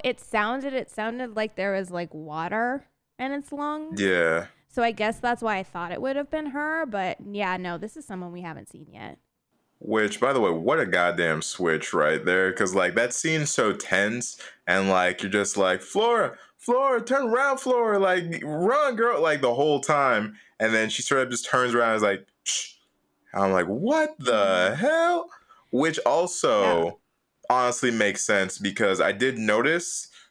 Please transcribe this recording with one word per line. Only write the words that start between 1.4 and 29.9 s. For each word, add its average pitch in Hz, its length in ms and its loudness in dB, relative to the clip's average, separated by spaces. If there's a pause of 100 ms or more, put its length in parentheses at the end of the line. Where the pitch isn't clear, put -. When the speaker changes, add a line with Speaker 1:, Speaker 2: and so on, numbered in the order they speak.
Speaker 1:
there 196 180 -2
was, 190 180 -4
like, 175 220 -8
water 180 760 -4 (320)
in 262 120 -4
its 285 200 -8
lungs. 294 500 -6
Speaker 2:
Yeah. 85 460 2 (220)
Speaker 1:
So - 120 -6
I 233 100 2
guess 220 280 -4
that's 240 240 -2
why 214 140 -2
I 190 60 -6
thought 175 280 -10
it - 100 -8
would 269 140 -4
have 285 160 -6
been 311 160 -4
her, 302 400 -4
but 196 300 -4 (140)
yeah, 196 260 -4
no, 180 200 -8
this 190 180 -14
is 311 100 -18
someone 180 260 -12
we 175 100 -14
haven't 160 280 -14
seen - 220 -20
yet. - 280 -18 (600)
Speaker 2:
Which, 107 400 -2
by 135 140 2
the 131 80 2
way, 98 80 4
what 87 300 0
a 131 80 0
goddamn 87 560 0
switch 80 500 -2
right 76 320 2
there. 92 280 2
'Cause, 92 200 -2
like, 90 220 2
that 120 180 0
scene's 160 380 -2
so 110 200 2
tense, 101 680 -2 (280)
and, 95 240 2
like, 92 320 2
you're 98 100 -4
just 101 260 0
like, 92 260 2
"Flora, 220 520 0 (220)
Flora, 254 460 0
turn 262 240 0
around, 262 320 0
Flora, 240 400 2
like, 180 440 0
run, 226 520 0
girl," 226 260 2
like, 151 200 2
the 123 120 4
whole 143 260 2
time. 127 560 2 (240)
And 110 140 2
then 110 160 2
she 110 140 -4
sort 139 180 2
of 123 80 -2
just 120 160 -6
turns 127 300 2
around 117 140 4
and 110 80 2
is 107 60 -2
like, 98 220 2 (180)
"Shh." - 280 -6 (600)
And 98 100 2
I'm 95 80 4
like, 90 160 4
"What 285 520 0
the 127 120 0 (400)
Speaker 1:
Mm-hmm. 120 40 -2
Speaker 2:
hell?" 330 540 0 (420)
Which 165 280 0
also 113 840 2
Speaker 1:
Yeah. 85 60 -2 (580)
Speaker 2:
honestly 123 420 2
makes 104 340 0
sense, 98 320 0
because 98 440 0
I 85 100 2
did 120 260 -2
notice 117 720 0 (240)